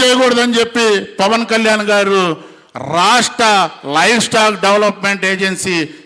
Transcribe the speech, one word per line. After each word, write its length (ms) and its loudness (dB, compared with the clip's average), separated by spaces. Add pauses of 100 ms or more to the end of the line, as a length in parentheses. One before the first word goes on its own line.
చేయకూడదని 540 2
చెప్పి 420 0
పవన్ 460 -2
కళ్యాణ్ 360 0
గారు 640 0 (320)
రాష్ట్ర 920 0 (140)
లైవ్ 360 2
స్టాక్ 400 0
డెవలప్మెంట్ 640 0
ఏజెన్సీ 640 -2 (180)